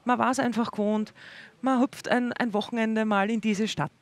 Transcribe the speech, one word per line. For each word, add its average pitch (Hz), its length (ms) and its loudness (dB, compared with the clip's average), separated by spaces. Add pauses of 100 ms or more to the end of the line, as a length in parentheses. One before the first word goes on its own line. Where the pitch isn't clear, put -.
Man 240 140 2
war's 233 200 2
einfach 233 340 0
gewohnt, 214 420 0 (480)
man 254 180 2
hüpft - 300 -2
ein, 247 240 2
ein 233 180 -2
Wochenende 220 540 0
mal 202 240 2
in 226 100 0
diese 214 280 2
Stadt 151 340 -4